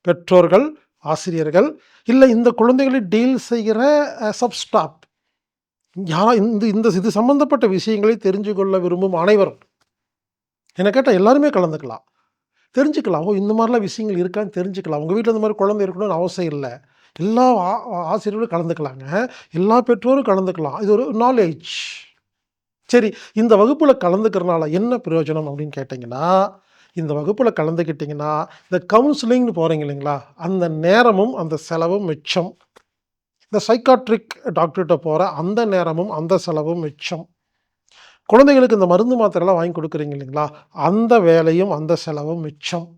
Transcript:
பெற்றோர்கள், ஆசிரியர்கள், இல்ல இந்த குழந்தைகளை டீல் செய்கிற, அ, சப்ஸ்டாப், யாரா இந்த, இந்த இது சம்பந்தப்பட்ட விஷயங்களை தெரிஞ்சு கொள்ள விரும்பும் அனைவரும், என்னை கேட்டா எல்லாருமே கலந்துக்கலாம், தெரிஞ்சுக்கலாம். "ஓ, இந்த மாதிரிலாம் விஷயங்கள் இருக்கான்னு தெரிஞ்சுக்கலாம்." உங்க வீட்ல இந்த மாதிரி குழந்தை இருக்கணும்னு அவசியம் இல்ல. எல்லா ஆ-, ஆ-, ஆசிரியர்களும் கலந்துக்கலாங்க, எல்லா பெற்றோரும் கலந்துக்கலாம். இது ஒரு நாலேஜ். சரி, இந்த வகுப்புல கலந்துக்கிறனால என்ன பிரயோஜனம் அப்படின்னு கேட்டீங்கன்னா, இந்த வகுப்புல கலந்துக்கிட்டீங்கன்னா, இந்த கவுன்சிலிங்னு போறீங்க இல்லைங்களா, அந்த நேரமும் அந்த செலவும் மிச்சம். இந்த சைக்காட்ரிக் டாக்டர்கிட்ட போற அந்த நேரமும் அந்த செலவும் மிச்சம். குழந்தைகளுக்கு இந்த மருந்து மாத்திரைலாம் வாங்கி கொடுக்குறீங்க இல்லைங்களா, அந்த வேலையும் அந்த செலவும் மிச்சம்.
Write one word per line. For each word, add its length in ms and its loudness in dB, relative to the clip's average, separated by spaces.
பெற்றோர்கள், 760 4
ஆசிரியர்கள், 800 -2
இல்ல 220 6
இந்த 240 4
குழந்தைகளை 520 2
டீல் 340 0
செய்கிற, 720 0
அ, 180 -2
சப்ஸ்டாப், 580 -2
யாரா 400 0
இந்த, 340 0
இந்த 220 0
இது 220 0
சம்பந்தப்பட்ட 560 2
விஷயங்களை 500 0
தெரிஞ்சு 360 -4
கொள்ள 260 -2
விரும்பும் 360 -2
அனைவரும், 440 2
என்னை 180 0
கேட்டா 200 2
எல்லாருமே 360 4
கலந்துக்கலாம், 540 -4
தெரிஞ்சுக்கலாம். 460 -2
"ஓ, 100 -2
இந்த 200 -2
மாதிரிலாம் 260 0
விஷயங்கள் 460 -4
இருக்கான்னு 220 -6
தெரிஞ்சுக்கலாம்." 500 -6
உங்க 160 -4
வீட்ல 180 0
இந்த 80 -2
மாதிரி 120 -2
குழந்தை 340 0
இருக்கணும்னு 240 -6
அவசியம் 420 -4
இல்ல. 280 -10
எல்லா 360 2
ஆ-, 360 -4
ஆ-, 120 -6
ஆசிரியர்களும் 680 -4
கலந்துக்கலாங்க, 580 -6
எல்லா 300 2
பெற்றோரும் 420 0
கலந்துக்கலாம். 580 -2
இது 100 2
ஒரு 180 0
நாலேஜ். 520 0
சரி, 280 2
இந்த 240 0
வகுப்புல 340 4
கலந்துக்கிறனால 680 0
என்ன 260 -2
பிரயோஜனம் 520 -4
அப்படின்னு 280 -10
கேட்டீங்கன்னா, 800 -2
இந்த 220 -4
வகுப்புல 320 -2
கலந்துக்கிட்டீங்கன்னா, 840 -4
இந்த 240 -4
கவுன்சிலிங்னு 640 2
போறீங்க 300 -2
இல்லைங்களா, 360 -6
அந்த 320 -4
நேரமும் 680 2
அந்த 220 -6
செலவும் 480 -4
மிச்சம். 520 -6
இந்த 200 -2
சைக்காட்ரிக் 760 0
டாக்டர்கிட்ட 520 -2
போற 320 -2
அந்த 360 -4
நேரமும் 460 -2
அந்த 280 -2
செலவும் 400 -4
மிச்சம். 500 -10
குழந்தைகளுக்கு 480 8
இந்த 120 4
மருந்து 380 2
மாத்திரைலாம் 300 0
வாங்கி 260 -2
கொடுக்குறீங்க 300 -6
இல்லைங்களா, 380 -6
அந்த 500 2
வேலையும் 500 4
அந்த 240 -2
செலவும் 460 -8
மிச்சம். 580 -10